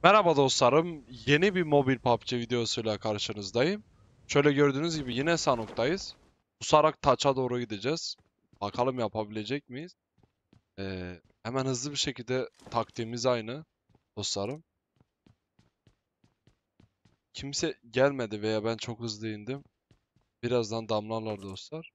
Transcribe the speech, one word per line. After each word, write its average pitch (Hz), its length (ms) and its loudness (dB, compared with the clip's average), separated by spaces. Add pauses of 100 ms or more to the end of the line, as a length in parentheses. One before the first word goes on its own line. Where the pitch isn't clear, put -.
Merhaba 180 320 8
dostlarım, 139 720 4
yeni 147 460 2
bir 180 80 0
mobil 139 340 4
pub 120 280 2
G 123 140 -4
videosuyla 113 580 -2
karşınızdayım. 110 840 -2 (440)
Şöyle 147 240 4
gördüğünüz 143 460 2
gibi 127 180 -6
yine 156 220 2
Sanok'tayız. 131 800 -2 (440)
Pusarak 151 420 4
taça 139 340 4
doğru 123 240 -2
gideceğiz. 117 560 -6 (460)
Bakalım 123 380 0
yapabilecek 110 680 -4
miyiz? 147 260 -12 (840)
Ee, 92 420 -8 (220)
hemen 131 220 -4
hızlı 131 260 -4
bir 143 40 -10
şekilde 127 540 -4 (220)
taktiğimiz 117 540 -4
aynı 123 400 -2 (520)
dostlarım. 107 460 -6 (2750)
Kimse 143 440 -4 (120)
gelmedi 123 520 2
veya 107 220 0
ben 113 140 -2
çok 113 220 -8
hızlı 110 300 -8
indim. 107 340 -10 (800)
Birazdan 113 460 -2
damlarlar 107 520 -4
dostlar. 98 540 -14